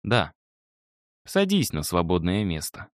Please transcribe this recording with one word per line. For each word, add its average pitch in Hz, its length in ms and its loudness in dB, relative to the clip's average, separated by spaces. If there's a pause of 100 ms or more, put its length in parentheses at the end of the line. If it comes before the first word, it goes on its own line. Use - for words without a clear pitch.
«Да». 104 300 0 (920)
«Садись 196 480 2
на 76 100 -2
свободное 87 600 0
место». 80 500 -6